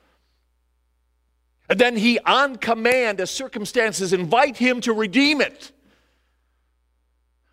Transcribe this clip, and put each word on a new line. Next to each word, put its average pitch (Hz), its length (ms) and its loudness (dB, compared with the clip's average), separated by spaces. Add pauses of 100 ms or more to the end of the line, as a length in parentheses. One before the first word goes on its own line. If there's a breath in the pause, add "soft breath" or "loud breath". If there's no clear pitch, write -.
(1700)
And 190 100 2
then 240 160 2
he, 226 220 2
on 254 380 2
command, 226 640 0
as 185 120 -4
circumstances 208 840 -4
invite 226 460 2
him 247 240 0
to 240 100 0
redeem 233 480 0
it, - 320 -6 (1800)